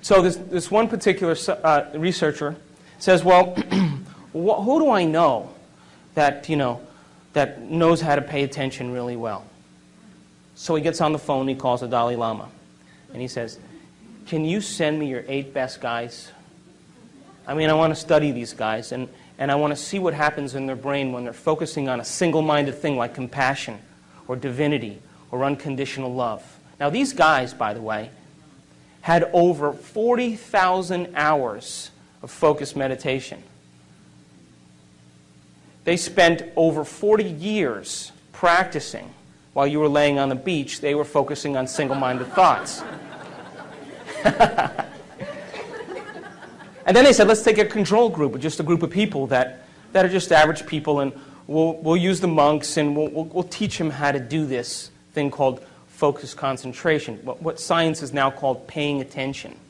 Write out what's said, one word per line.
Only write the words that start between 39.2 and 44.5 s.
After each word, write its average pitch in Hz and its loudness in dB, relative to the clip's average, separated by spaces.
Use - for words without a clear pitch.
While 139 2
you 147 0
were 151 4
laying 143 4
on 139 2
the 135 -2
beach, 143 -4
they 143 0
were 147 0
focusing 143 -2
on 127 -2
single-minded 127 -2
thoughts. 151 2
<laughs> - 2